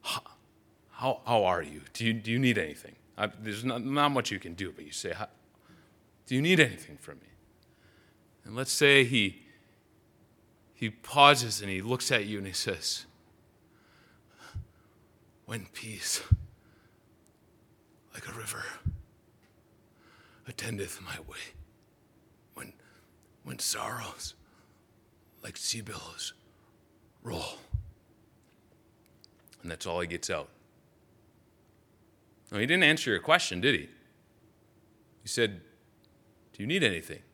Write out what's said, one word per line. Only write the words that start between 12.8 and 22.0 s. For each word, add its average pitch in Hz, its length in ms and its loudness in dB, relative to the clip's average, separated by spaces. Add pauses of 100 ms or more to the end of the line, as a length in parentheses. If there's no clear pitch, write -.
"When 104 280 -8
peace, - 480 -6 (1900)
like - 140 -14
a - 60 -12
river, - 300 -10 (1800)
attendeth 104 540 -8
my 90 160 -12 (100)
way, - 120 -14 (1120)